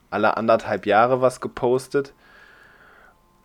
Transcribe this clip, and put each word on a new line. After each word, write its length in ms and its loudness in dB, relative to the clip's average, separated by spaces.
alle 260 0
anderthalb 500 -2
Jahre 340 2
was 200 0
gepostet. 720 -4